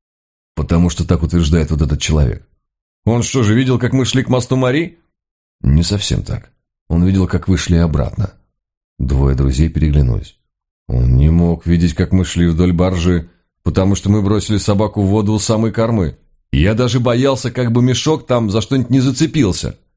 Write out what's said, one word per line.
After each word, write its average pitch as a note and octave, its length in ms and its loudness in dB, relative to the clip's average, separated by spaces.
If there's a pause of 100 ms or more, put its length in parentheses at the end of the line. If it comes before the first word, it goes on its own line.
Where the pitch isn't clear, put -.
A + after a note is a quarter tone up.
(540)
"Потому E2+ 340 0
что - 180 -4
так E2+ 160 0
утверждает D#2+ 480 0
вот D2+ 120 -2
этот C#2+ 180 0
человек". D2 480 0 (560)
"Он A#2 180 0
что B2 200 -2
же, G#2 120 2
видел, B2+ 240 2
как A#2+ 140 -2
мы C3 140 0
шли B2+ 160 0
к - 80 -6
мосту B2+ 260 -2
Мари?" C3 440 -2 (600)
"Не D2 220 2
совсем F2+ 400 -4
так. - 280 -12 (380)
Он E2+ 160 0
видел, F#2+ 220 2
как F2 200 -4
вы F#2 120 2
шли E2+ 180 0
обратно". D2 560 -2 (680)
Двое C2+ 380 0
друзей C#2 320 2
переглянулись. C#2+ 680 0 (500)
"Он B1 280 2
не C#2+ 120 4
мог E2+ 380 2
видеть, E2+ 280 2
как F2 180 -2
мы F#2 120 2
шли F2 220 0
вдоль F2 260 2
баржи, F2 580 0 (320)
потому F#2+ 340 0
что F#2+ 120 -4
мы G#2 140 2
бросили G#2 340 -2
собаку G#2 460 0
в F#2+ 60 2
воду G#2+ 260 0
у G#2+ 40 0
самой A2 340 -2
кормы. A2+ 440 -2 (360)
Я F2 220 2
даже B2 260 0
боялся, B2 500 0
как A#2+ 220 -2
бы A#2+ 100 2
мешок C#3 440 0
там A#2 240 0
за A2 100 0
что-нибудь C3 300 -2
не C3+ 100 2
зацепился, B2+ 760 -2 (180)